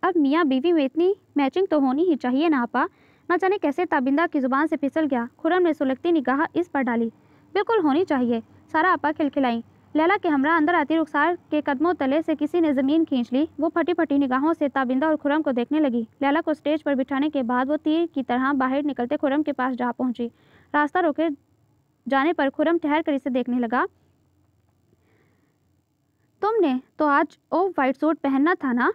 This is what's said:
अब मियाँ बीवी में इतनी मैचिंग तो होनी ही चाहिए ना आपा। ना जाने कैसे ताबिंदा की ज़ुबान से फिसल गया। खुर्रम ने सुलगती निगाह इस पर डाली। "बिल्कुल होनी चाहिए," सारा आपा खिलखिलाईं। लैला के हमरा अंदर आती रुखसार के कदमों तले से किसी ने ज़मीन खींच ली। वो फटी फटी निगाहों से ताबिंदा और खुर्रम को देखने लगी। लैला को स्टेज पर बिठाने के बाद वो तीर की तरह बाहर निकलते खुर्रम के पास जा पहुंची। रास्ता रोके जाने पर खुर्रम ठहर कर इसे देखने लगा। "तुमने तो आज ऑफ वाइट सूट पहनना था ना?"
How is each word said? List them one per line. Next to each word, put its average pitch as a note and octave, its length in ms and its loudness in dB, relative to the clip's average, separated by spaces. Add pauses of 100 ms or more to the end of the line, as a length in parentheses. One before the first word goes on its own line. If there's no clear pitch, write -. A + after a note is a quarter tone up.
अब F4+ 140 0
मियाँ D#4 280 2
बीवी C4+ 260 0
में D#4+ 140 4
इतनी F4+ 300 0 (220)
मैचिंग C#4+ 300 0
तो D4+ 120 2
होनी C4+ 240 2
ही F4 120 2
चाहिए C4 340 0
ना C#4 120 2
आपा। A#3+ 220 -2 (460)
ना F4 80 2
जाने F#4+ 200 0
कैसे E4+ 280 -2
ताबिंदा C#4+ 420 0
की D#4 120 -2
ज़ुबान C4+ 280 0
से D#4 80 -2
फिसल D4+ 300 -2
गया। B3 220 -2 (100)
खुर्रम F4 260 0
ने E4 100 2
सुलगती C4+ 380 -2
निगाह C#4 340 0 (100)
इस F4 120 -2
पर C#4 140 -2
डाली। A#3 300 -2 (420)
"बिल्कुल G#4 260 0
होनी D4+ 240 2
चाहिए," B3 380 0 (320)
सारा E4 180 2
आपा D4+ 200 0
खिलखिलाईं। C4+ 500 -2 (340)
लैला E4+ 220 4
के F#4 120 -2
हमरा D4 260 2
अंदर E4 200 2
आती D#4 200 0
रुखसार D#4+ 420 0 (140)
के D4+ 100 0
कदमों D4 320 0
तले C#4+ 280 0
से D#4+ 140 -2
किसी D4+ 260 -2
ने D4+ 120 2
ज़मीन C#4+ 320 2
खींच B3 280 -2
ली। D4 140 0 (120)
वो D#4+ 100 0
फटी E4+ 240 -2
फटी D#4 240 0
निगाहों C#4 360 0
से D4+ 160 -2
ताबिंदा C4 380 0
और D#4 80 2
खुर्रम D4 260 0
को D4 100 -2
देखने A#3+ 280 -2
लगी। A#3+ 280 0 (140)
लैला C#4+ 200 2
को D#4+ 120 -2
स्टेज D4+ 280 -2
पर C#4+ 140 -2
बिठाने C4+ 340 -2
के C#4 140 -2
बाद B3 240 -2
वो D4+ 100 -2
तीर D#4+ 300 0
की C#4 160 -6
तरह C4 300 -2
बाहर C4+ 300 -2
निकलते C#4 340 -4
खुर्रम D4 260 0
के D4 80 -4
पास C4 240 -4
जा A#3+ 160 -4
पहुंची। A#3+ 400 -6 (420)
रास्ता D4 260 0
रोके D#4+ 300 0 (760)
जाने C4+ 260 0
पर C#4 160 0
खुर्रम D#4 280 0
ठहर D#4 240 0
कर D#4 120 -2
इसे C#4 160 -4
देखने B3 300 -2
लगा। B3 260 0 (2500)
"तुमने F#4+ 380 0 (200)
तो D4+ 60 2
आज D4 320 0 (140)
ऑफ F4 280 0
वाइट C4+ 160 0
सूट D4+ 220 0
पहनना C#4 380 0
था C4+ 180 -4
ना?" B3 220 0